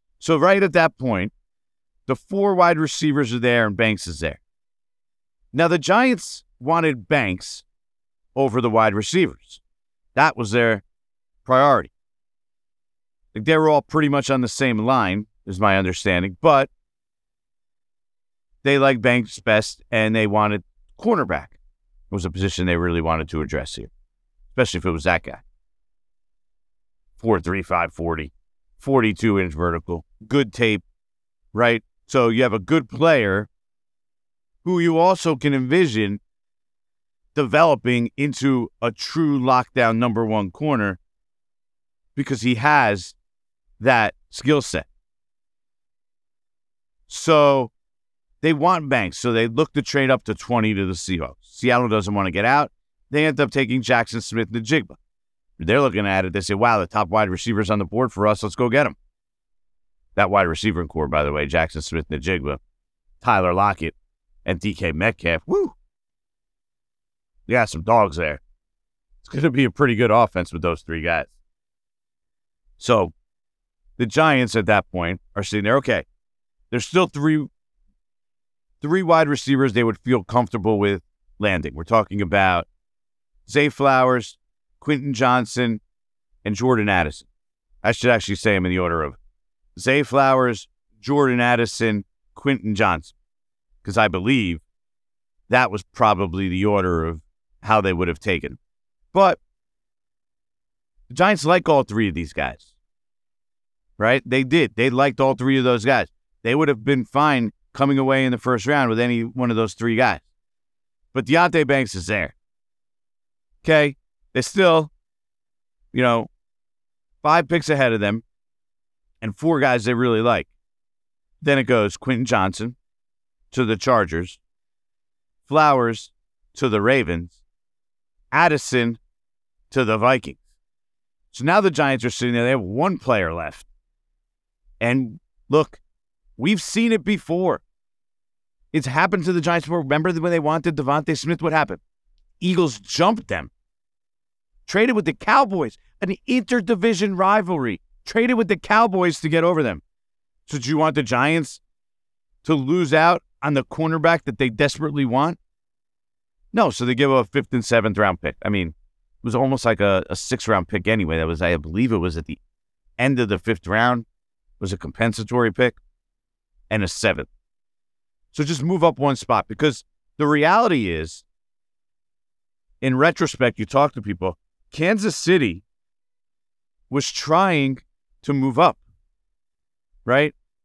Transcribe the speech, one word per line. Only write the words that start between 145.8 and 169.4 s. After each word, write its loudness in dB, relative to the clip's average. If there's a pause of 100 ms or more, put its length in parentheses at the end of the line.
an -4 (100)
interdivision 0
rivalry. 0 (240)
Traded 0
with 0
the 0
Cowboys 2
to -4
get 0
over 2
them. -2 (640)
So -8
do -8
you 0
want 0
the 0
Giants -2 (800)
to 0
lose 0
out 2 (200)
on -2
the 0
cornerback -2
that -8
they 0
desperately -2
want? -2 (1120)
No, 2
so -6
they 0
give 2
up 4
a -20
fifth -4
and -2
seventh 2
round 2
pick. -6 (100)
I -2
mean, -2
it -16 (480)
was -4
almost 0
like 2
a, 2
a -6
sixth -6
round 2
pick -4
anyway. 0
That 0
was, -4
I 0
believe -2
it 2
was -2
at -10
the -14 (580)
end 0
of 0
the -2
fifth -4
round. 0
It -20
was -6
a -8
compensatory -2
pick 0 (920)
and -2
a -2
seventh. -2 (1040)
So -6
just -6
move -2
up 2
one 0
spot, -2